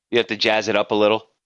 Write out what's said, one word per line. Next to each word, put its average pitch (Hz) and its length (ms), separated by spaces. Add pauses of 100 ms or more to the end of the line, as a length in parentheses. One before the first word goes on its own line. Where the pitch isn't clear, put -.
(120)
You 117 60
have 113 100
to 107 80
jazz 107 320
it 104 80
up 104 140
a 113 40
little. 104 320 (200)